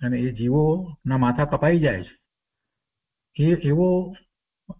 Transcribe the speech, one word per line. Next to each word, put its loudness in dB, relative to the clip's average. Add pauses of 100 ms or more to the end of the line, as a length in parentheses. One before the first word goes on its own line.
અને -2
એ -2
જીવોના -2
માથા 2
કપાઈ 2
જાય 0
છે. -20 (1160)
એ, 2
એવો 0 (640)